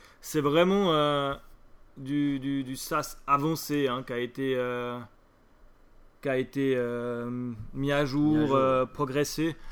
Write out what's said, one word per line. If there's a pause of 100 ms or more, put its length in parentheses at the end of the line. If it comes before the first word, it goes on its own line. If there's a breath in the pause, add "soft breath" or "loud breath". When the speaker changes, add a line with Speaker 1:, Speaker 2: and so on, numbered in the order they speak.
(200 loud breath)
Speaker 1:
C'est
vraiment,
euh, (640)
du,
du,
du
sas
avancé,
hein,
qui
a
été,
euh, (1200)
qui
a
été,
euh, (420)
mis
à
jour,
Speaker 2:
Mis
à
jour.
Speaker 1:
euh,
progressé. (160 loud breath)